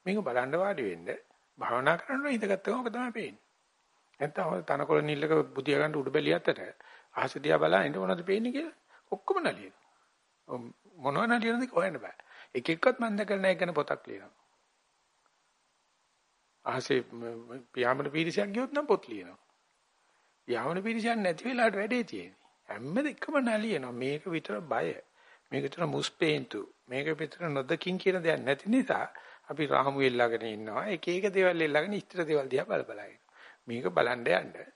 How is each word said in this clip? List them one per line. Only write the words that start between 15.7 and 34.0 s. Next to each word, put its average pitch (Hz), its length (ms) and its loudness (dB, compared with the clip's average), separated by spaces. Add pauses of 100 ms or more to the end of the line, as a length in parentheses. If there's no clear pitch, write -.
අහසේ 131 360 0
ම-, 117 400 -10
ම-, 120 280 -16
පියාඹන 131 420 0
පීරිසයක් 165 400 -2
ගියොත් 254 220 -4
නම් 294 140 -2
පොත් 202 180 2
ලියනවා. 98 340 -14 (1080)
පියාඹන 131 340 -2
පීරිසයක් 226 340 -2
නැති 180 280 -2
වෙලාවට 233 340 2
වැඩේ 220 260 0
තියෙන්නේ. 92 340 -12 (300)
හැම 117 260 -8
දෙයක්ම 285 440 -2
නලියනවා. 214 540 0
මේක 131 340 -4
විතර 165 360 -4
බය. 139 260 0 (640)
මේක 139 100 -2
විතර 143 240 -4
මුස්පේන්තු. 143 720 0 (240)
මේක 135 300 -6
විතර 156 340 -6
නොදකින් 156 500 -2
කියන 185 220 0
දෙයක් 156 200 0
නැති 131 280 -2
නිසා 262 380 2 (380)
අපි 147 220 -4
රාමු 139 340 2
එල්ලගෙන 120 440 2
ඉන්නවා. 107 420 -6
එක 185 220 -4
එක 190 220 0
දේවල් 180 300 4
එල්ලගෙන 156 320 2
ඉස්තර 180 300 -6
දේවල් 147 260 2
දිහා 135 180 0
බල 87 180 0
බල 104 160 -12
ඉන්නවා. - 260 -18 (360)
මේක 117 280 -6
බලන්න 120 400 2